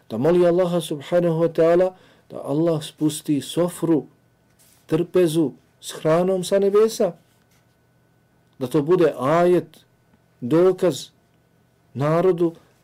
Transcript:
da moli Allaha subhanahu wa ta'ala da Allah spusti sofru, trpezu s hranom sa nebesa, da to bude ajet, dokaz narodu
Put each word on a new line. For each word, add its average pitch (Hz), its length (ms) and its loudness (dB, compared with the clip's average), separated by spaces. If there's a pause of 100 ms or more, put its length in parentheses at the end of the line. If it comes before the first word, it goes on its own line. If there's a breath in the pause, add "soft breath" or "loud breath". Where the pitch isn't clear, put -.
(100)
da 110 80 -8
moli 175 300 2
Allaha 175 340 0
subhanahu 165 580 -2
wa 160 140 0
ta'ala 175 380 2 (380 soft breath)
da - 140 -14
Allah 156 400 -2
spusti 151 580 -4
sofru, 165 640 -2 (840)
trpezu 165 680 0 (300)
s - 100 -16
hranom 180 520 0
sa 196 160 0
nebesa, 202 560 2 (1400)
da 131 80 -6
to 151 140 0
bude 165 360 2
ajet, 170 600 0 (640)
dokaz 175 680 0 (840)
narodu 165 600 0 (300 soft breath)